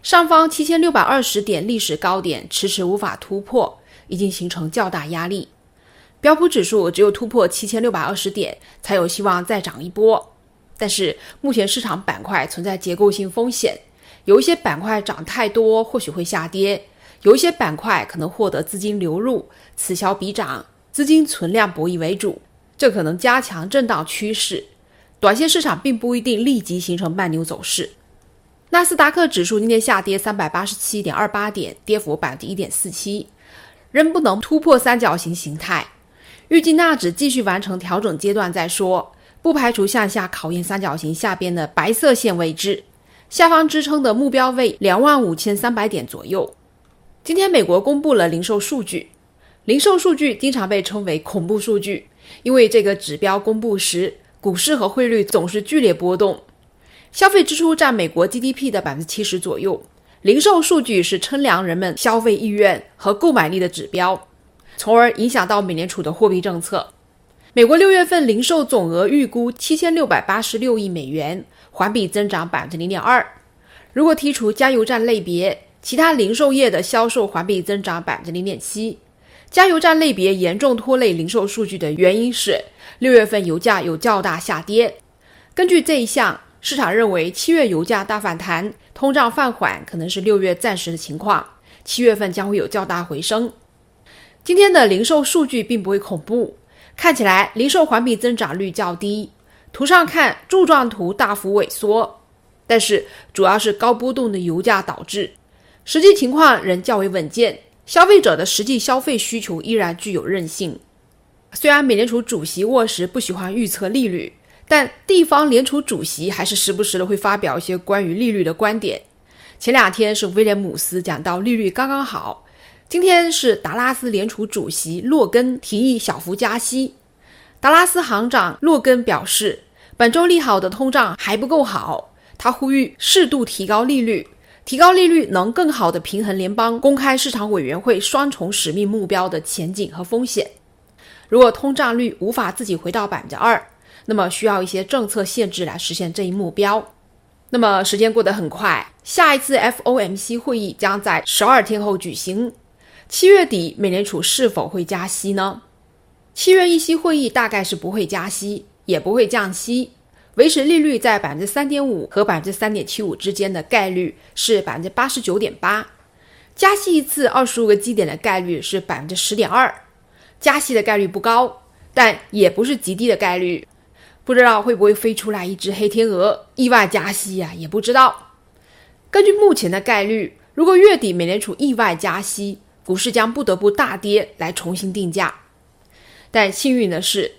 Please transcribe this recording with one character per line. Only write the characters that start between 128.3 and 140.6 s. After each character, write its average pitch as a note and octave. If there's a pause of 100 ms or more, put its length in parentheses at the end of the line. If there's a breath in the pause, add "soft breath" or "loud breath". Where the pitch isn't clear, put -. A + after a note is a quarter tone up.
洛 D#4
根 B3
表 F#3
示， - (320 soft breath)
本 A#3
周 E4+
利 F4
好 A3+
的 F#3
通 B3
胀 A#3
还 G#3
不 C4
够 C#4+
好， - (220 soft breath)
他 B3
呼 C4
吁 C4+
适 -
度 B3+
提 F#3+
高 G#3+
利 C4
率， A3 (380 soft breath)
提 C4
高 F4
利 F#4
率 D#4+
能 F#3+
更 D#4
好 A3
地 E3+
平 G3
衡 G3
联 F#3+
邦 A#3
公 C#4
开 C4+
市 C4
场 G#3+
委 F#3+
员 C#3+
会 A3+
双 C4+
重 F#3+
使 E3+
命 G3
目 G#3
标 F#3
的 E3+
前 E3
景 G3
和 F3
风 A#3
险。 - (800 soft breath)